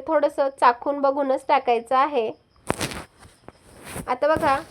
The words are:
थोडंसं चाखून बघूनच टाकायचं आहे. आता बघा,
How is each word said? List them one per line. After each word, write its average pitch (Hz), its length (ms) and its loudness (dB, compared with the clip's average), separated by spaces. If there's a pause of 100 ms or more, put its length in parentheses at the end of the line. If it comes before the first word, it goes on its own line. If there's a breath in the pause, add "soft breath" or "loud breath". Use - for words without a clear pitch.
थोडंसं 302 420 0 (120)
चाखून 285 400 2
बघूनच 277 480 0
टाकायचं 247 480 0
आहे. 269 340 0 (1800)
आता 294 220 0
बघा, 311 280 2 (140)